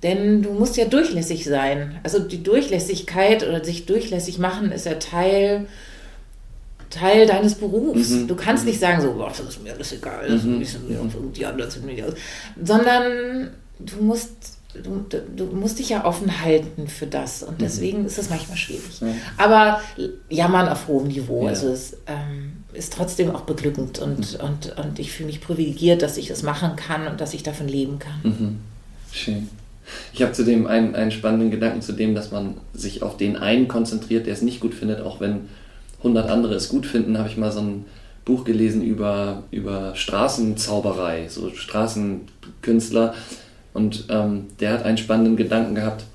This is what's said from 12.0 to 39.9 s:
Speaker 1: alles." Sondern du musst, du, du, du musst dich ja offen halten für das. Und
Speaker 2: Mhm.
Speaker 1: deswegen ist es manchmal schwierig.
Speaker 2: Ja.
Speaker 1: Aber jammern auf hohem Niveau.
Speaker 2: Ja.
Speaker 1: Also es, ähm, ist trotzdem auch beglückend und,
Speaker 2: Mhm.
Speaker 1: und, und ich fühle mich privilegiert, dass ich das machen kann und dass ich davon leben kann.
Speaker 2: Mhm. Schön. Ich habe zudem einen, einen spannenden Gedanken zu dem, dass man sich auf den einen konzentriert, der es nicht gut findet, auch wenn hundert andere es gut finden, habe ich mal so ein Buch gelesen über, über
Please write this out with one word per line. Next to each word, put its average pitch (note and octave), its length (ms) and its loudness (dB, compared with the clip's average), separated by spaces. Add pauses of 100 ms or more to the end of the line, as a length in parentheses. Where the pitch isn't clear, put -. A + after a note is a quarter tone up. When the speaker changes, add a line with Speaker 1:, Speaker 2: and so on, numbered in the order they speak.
Speaker 1:
alles." D#3+ 140 -6 (440)
Sondern B3 880 2 (300)
du - 220 -12
musst, A3+ 280 2 (440)
du, F#3+ 340 -8
du, - 100 -4 (180)
du F#3 200 -4
musst A3 240 -2
dich - 80 -4
ja G#3+ 160 -2
offen E3+ 380 0
halten D#3 440 2
für D3 220 -8
das. C3+ 340 -6
Und D#3+ 160 -10
Speaker 2:
Mhm. - 60 0
Speaker 1:
deswegen F#3+ 420 -2
ist G3+ 120 -6
es G3+ 120 -4
manchmal E3+ 260 -6
schwierig. - 440 -8
Speaker 2:
Ja. A3+ 80 -2 (280)
Speaker 1:
Aber G#3+ 440 8 (500)
jammern F3 380 4
auf D3 180 -2
hohem C#3 220 2
Niveau. B2+ 360 -2
Speaker 2:
Ja. D3+ 40 2
Speaker 1:
Also C#3+ 200 0
es, B2+ 260 -4 (120)
ähm, C#3+ 460 -8 (220)
ist - 180 -8
trotzdem F3 420 0
auch D3+ 80 -6
beglückend C#3+ 580 -2
und, C#3 400 -2
Speaker 2:
Mhm. C#3+ 60 -6
Speaker 1:
und, - 380 -6
und D3 140 -6
ich D3 140 -8
fühle D#3+ 160 -8
mich D3+ 120 -8
privilegiert, E3 640 4
dass C#3+ 140 0
ich C#3 120 -8
das - 160 -6
machen D3+ 320 0
kann D#3 320 -4
und D3+ 120 -6
dass D3 140 -6
ich D3 80 -8
davon D3 260 -6
leben C#3 300 -2
kann. D3+ 240 -10
Speaker 2:
Mhm. G#2+ 360 0 (540)
Schön. G#2+ 360 -4 (640)
Ich - 100 2
habe B2+ 100 2
zudem A2+ 340 4
einen, A2+ 280 4
einen A2 160 0
spannenden A2 400 2
Gedanken A2+ 320 0
zu - 100 -8
dem, A2 220 2
dass G#2 180 -4
man G2+ 220 -4 (180)
sich - 300 -8
auf - 140 -6
den G2+ 200 0
einen A#2+ 320 4
konzentriert, A2+ 580 0
der G2+ 80 -2
es G#2 80 -4
nicht A#2+ 180 0
gut A2+ 140 -2
findet, G#2+ 280 -4
auch - 180 -8
wenn G2+ 280 -2 (540)
hundert A2+ 280 4
andere A2+ 240 2
es - 140 -4
gut C3 180 0
finden, A2+ 320 2
habe G#2+ 100 0
ich - 80 -8
mal G#2+ 160 0
so G#2+ 80 -4
ein G2+ 240 -4 (400)
Buch B2+ 200 2
gelesen A2 380 4
über, G2+ 680 0
über G2 440 -4